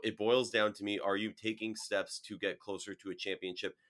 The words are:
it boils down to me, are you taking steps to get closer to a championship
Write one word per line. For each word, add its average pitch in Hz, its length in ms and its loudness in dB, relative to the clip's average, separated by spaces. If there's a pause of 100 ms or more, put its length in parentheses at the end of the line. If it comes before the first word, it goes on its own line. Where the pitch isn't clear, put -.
it 110 140 0
boils 117 320 4
down 107 240 4
to 101 100 -10
me, 104 140 0
are 98 180 2
you 107 160 -2
taking 110 440 -4
steps - 440 -2
to 101 180 -10
get 92 220 0
closer 98 340 -6
to 98 160 -10
a 90 40 -4
championship 92 640 -6 (140)